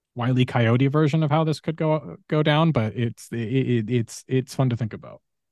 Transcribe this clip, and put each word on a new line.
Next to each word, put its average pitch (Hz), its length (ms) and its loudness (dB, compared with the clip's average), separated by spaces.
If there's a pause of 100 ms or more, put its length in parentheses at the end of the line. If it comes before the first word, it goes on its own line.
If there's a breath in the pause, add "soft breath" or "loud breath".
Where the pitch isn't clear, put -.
(160)
Wile 123 240 0
E. 127 60 4
Coyote 123 420 2
version 156 340 2
of 151 80 0
how 160 140 2
this 156 160 -2
could 160 160 -8
go, 156 400 -2 (140)
go 151 120 2
down, 151 300 4
but 110 240 0
it's, 117 360 -6
it, 113 60 -6
it, 117 540 0
it's, 117 360 -4
it's 131 280 -2
fun 131 140 2
to 120 80 -2
think 107 160 -6
about. - 280 -16 (300)